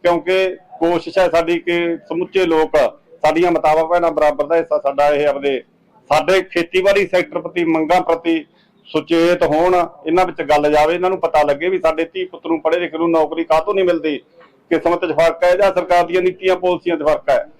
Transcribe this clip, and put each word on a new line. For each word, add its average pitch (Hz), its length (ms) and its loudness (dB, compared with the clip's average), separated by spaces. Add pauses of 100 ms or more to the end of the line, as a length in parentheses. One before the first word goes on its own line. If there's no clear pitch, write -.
ਕਿਉਂਕਿ 180 540 0 (220)
ਕੋਸ਼ਿਸ਼ 170 380 -2
ਹੈ 180 120 4
ਸਾਡੀ 170 300 0
ਕਿ 170 380 -4
ਸਮੁੱਚੇ 175 480 -2
ਲੋਕ, 160 320 2 (480)
ਸਾਡੀਆਂ 165 260 2
ਮਾਤਾਵਾਂ 160 340 2
ਭੈਣਾਂ 170 260 0
ਬਰਾਬਰ 147 340 0
ਦਾ 160 100 -2
ਹਿੱਸਾ 165 240 -2
ਸਾਡਾ 143 300 0
ਇਹ 147 180 0
ਆਪਦੇ, 139 360 -2 (500)
ਸਾਡੇ 160 280 2
ਖੇਤੀਬਾੜੀ 185 680 0
ਸੈਕਟਰ 175 320 -4
ਪ੍ਰਤੀ, 175 240 -6
ਮੰਗਾਂ 165 380 0
ਪ੍ਰਤੀ 165 440 -2 (400)
ਸੁਚੇਤ 165 580 0
ਹੋਣ, 170 440 2 (180)
ਇਹਨਾਂ 175 200 2
ਵਿੱਚ 170 160 -10
ਗੱਲ 147 300 2
ਜਾਵੇ, 151 240 2
ਇਹਨਾਂ 180 140 -2
ਨੂੰ 190 100 -4
ਪਤਾ 156 240 0
ਲੱਗੇ 147 260 -2
ਵੀ 185 100 -2
ਸਾਡੇ 160 240 0
ਧੀ 180 220 -8
ਪੁੱਤ 170 220 -16
ਨੂੰ, 160 140 -2
ਪੜ੍ਹੇ 165 180 0
ਲਿਖੇ 160 180 -6
ਨੂੰ 170 140 0
ਨੌਕਰੀ 165 320 0
ਕਾਹਤੋਂ 160 300 0
ਨਹੀਂ 190 120 0
ਮਿਲਦੀ, 156 360 -2 (480)
ਕਿਸਮਤ 170 360 0
'ਚ 160 60 -4
ਫਰਕ 165 320 2
ਹੈ 180 120 4
ਜਾਂ 196 180 2
ਸਰਕਾਰ 175 320 2
ਦੀਆਂ 175 160 -2
ਨੀਤੀਆਂ 185 340 0
ਪਾਲਿਸੀਆਂ 175 420 -2
'ਚ 147 60 -8
ਫਰਕ 147 260 0
ਹੈ। 160 300 0